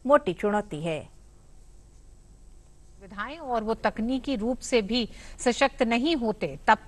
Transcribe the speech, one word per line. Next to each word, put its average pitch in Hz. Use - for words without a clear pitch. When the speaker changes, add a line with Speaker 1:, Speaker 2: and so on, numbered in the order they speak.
Speaker 1:
मोटी 277
चुनौती 208
है। 160
Speaker 2:
सुविधाएं 202
और 247
वो 220
तकनीकी 240
रूप 233
से 240
भी 214
सशक्त 254
नहीं 240
होते, 220
तब 214